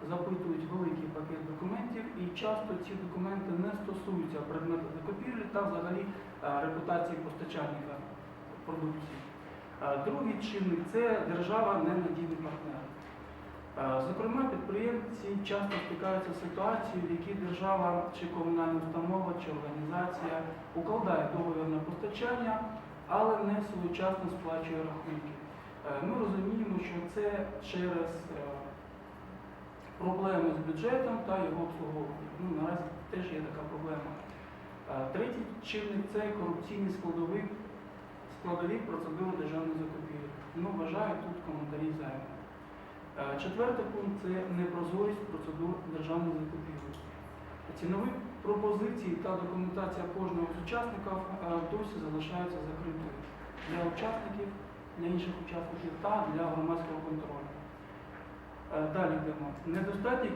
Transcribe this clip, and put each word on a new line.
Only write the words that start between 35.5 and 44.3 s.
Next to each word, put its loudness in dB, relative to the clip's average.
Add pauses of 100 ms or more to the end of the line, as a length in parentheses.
чинник — 0 (100)
це 4 (180)
корупційні 0
складові, 2 (920)
складові 0 (120)
процедури 0 (100)
державних 0
закупівель. -6 (260)
Ну, 2 (100)
вважаю, 2 (120)
тут -4 (100)
коментарі -2 (100)
зайві. -4 (920)
Е, -2
четвертий 2
пункт — 0
це 0 (320)